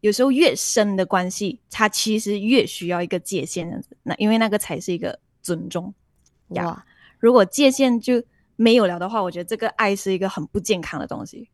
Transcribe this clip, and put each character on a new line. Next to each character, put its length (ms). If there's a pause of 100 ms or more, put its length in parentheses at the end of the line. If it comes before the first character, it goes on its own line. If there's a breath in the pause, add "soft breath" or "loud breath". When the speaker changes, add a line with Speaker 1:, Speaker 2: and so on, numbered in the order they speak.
Speaker 1:
有 100
时 140
候 80
越 240
深 400
的 80
关 260
系， 300 (100)
它 160
其 320
实 220
越 240
需 240
要 140
一 40
个 120
界 260
限 220
这 60
样 100
子， 200
那 140
因 140
为 80
那 100
个 80
才 240
是 140
一 20
个 220 (240)
尊 260
重。 240 (560)
Speaker 2:
哇。 140
Speaker 1:
呀， 220 (340 soft breath)
如 160
果 100
界 260
限 300
就 220 (340)
没 200
有 100
了 120
的 80
话， 160
我 80
觉 80
得 60
这 140
个 120
爱 240
是 160
一 60
个 100
很 200
不 120
健 220
康 180
的 80
东 200
西。 280